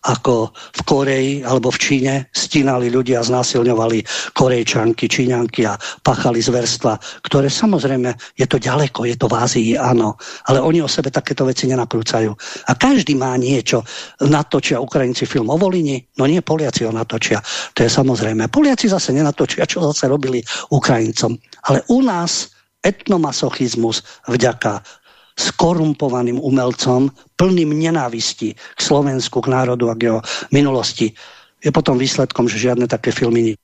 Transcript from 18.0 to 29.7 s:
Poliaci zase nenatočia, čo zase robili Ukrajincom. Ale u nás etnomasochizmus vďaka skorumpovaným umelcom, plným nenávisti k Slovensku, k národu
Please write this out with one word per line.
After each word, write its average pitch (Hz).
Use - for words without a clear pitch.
Poliaci 269
zase 170
nenatočia, 147
čo 160
zase 143
robili 131
Ukrajincom. 113
Ale -
u 247
nás 175
etnomasochizmus 131
vďaka 117
skorumpovaným 147
umelcom, 131
plným 175
nenávisti 135
k -
Slovensku, 139
k 107
národu 123